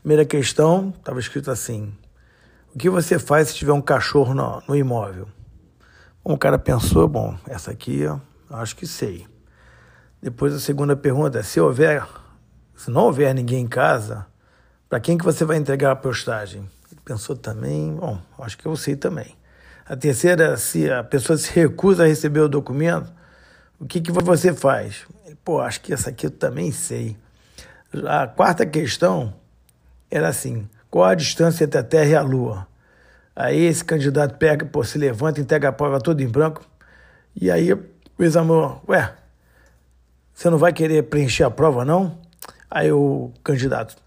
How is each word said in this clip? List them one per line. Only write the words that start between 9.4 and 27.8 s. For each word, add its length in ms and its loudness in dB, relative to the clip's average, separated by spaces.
Depois 320 -4
a 60 -8
segunda 380 0
pergunta 420 0
é: 40 -6
"Se 180 0
houver, 440 2
se 160 -10
não 120 2
houver 300 2
ninguém 280 -2
em 80 -4
casa, 560 0
pra 100 -2
quem 180 0
que 60 -2
você 220 2
vai 100 0
entregar 360 0
a 40 0
postagem?" 720 -8
Ele 140 -20
pensou 320 -8
também: 580 -6
"Bom, 240 -8
acho 180 -14
que 80 -20
eu 100 -4
sei 220 -4
também." 360 -6
A 100 -10
terceira, 640 2
se 340 -2
a 140 -4
pessoa 320 0
se 200 -2
recusa 460 4
a 40 8
receber 340 2
o 80 4
documento, 680 -2
o 60 -14
que 160 -4
que 100 -6
você 440 2
faz? 500 -2
Ele: 220 -20
"Pô, 140 -2
acho 220 -6
que 120 -6
essa 160 -4
aqui 160 -10
eu 60 -4
também 400 -4
sei." 440 -8